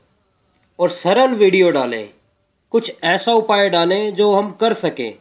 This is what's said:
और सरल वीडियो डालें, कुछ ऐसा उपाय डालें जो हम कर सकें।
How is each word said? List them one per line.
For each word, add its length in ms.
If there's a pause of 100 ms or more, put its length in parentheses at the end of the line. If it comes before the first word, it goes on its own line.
(800)
और 100
सरल 440
वीडियो 380
डालें, 380 (640)
कुछ 180 (140)
ऐसा 280
उपाय 360
डालें 440
जो 200
हम 200
कर 220
सकें। 460